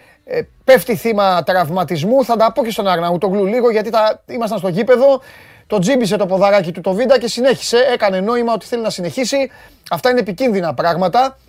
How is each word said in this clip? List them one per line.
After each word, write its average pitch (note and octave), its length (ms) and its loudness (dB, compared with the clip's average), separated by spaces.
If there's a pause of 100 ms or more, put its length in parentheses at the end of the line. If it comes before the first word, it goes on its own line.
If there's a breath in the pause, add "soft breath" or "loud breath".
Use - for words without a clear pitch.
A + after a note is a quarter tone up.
(260 soft breath)
ε, D#3+ 160 -6 (220)
πέφτει B3 320 4
θύμα G3 480 0
τραυματισμού. F3+ 840 0
Θα A#3 100 -2
τα A3 160 2
πω C4+ 120 -2
και A3+ 80 -4
στον G3+ 160 -4
Αρναούτογλου F3+ 580 0
λίγο, A#3 260 2
γιατί G#3+ 180 -2
τα, G#3+ 360 0
ήμασταν A3+ 320 -6
στο F3+ 100 -4
γήπεδο. B3 540 2 (460 loud breath)
Το G#3 120 -2
τζίμπησε G#3+ 360 0
το G3 100 -2
ποδαράκι F#3+ 460 2
του F3 100 -12
το F#3+ 120 -2
Βίντα B3 260 2
και A#3 80 -4
συνέχισε. A#3 500 0 (160)
Έκανε G3+ 260 0
νόημα A#3 340 -2
ότι G#3+ 120 -6
θέλει A#3+ 160 -6
να A3 80 -4
συνεχίσει. B3 600 -4 (400 loud breath)
Αυτά F3 180 0
είναι B3 100 2
επικίνδυνα G3 540 -2
πράγματα. F3 640 0 (120)